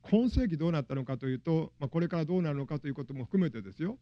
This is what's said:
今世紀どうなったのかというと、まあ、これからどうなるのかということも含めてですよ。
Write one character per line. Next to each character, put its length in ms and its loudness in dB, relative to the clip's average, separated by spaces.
今 280 4
世 180 2
紀 80 0
ど 120 0
う 40 2
な 100 0
っ 20 -2
た 100 -6
の 100 -2
か 140 -4
と 80 -4
い 80 0
う 40 -4
と、 400 0
ま 80 -4
あ、 20 -4
こ 120 0
れ 80 2
か 100 -2
ら 60 2
ど 120 0
う 60 4
な 100 0
る 60 -2
の 80 -4
か 120 -4
と 80 -6
い 40 -2
う 40 -2
こ 100 -6
と 100 -10
も 100 -4
含 180 4
め 80 2
て 120 -8
で 100 -12
す 100 -6
よ。 200 -4